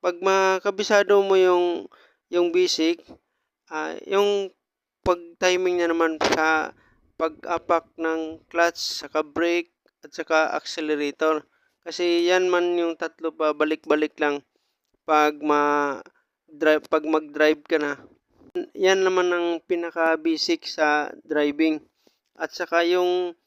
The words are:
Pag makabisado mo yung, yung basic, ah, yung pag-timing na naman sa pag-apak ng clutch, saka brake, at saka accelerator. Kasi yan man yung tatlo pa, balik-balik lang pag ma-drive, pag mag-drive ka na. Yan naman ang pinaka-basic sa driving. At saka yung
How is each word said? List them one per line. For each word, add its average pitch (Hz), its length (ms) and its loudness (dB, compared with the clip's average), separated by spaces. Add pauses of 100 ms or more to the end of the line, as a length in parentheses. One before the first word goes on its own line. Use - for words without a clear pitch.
Pag 175 160 -4
makabisado 196 1040 2
mo 190 160 4
yung, 175 480 2 (400)
yung 175 240 0
basic, 170 500 0 (720)
ah, 156 320 -8
yung 202 480 0 (540)
pag-timing 180 760 0
na 170 100 0
naman 165 300 0 (160)
sa 156 400 0 (400)
pag-apak 165 800 -4
ng 160 560 -6
clutch, 170 560 -4
saka 156 160 -4
brake, 170 480 -2 (320)
at 151 80 -20
saka 160 420 -2
accelerator. 151 960 -4 (400)
Kasi 170 400 0
yan 185 240 2
man 175 240 0
yung 170 240 -2
tatlo 160 320 -6
pa, 156 240 -2
balik-balik 151 640 0
lang 143 240 0 (640)
pag 151 320 2
ma-drive, 147 1500 -2
pag 156 160 0
mag-drive 151 560 0
ka 160 160 0
na. 143 160 -4 (800)
Yan 190 320 2
naman 180 240 0
ang 170 320 -4
pinaka-basic 165 1040 -2
sa 151 420 -2 (140)
driving. 151 560 0 (560)
At - 160 -10
saka 170 320 -2
yung 180 500 0 (120)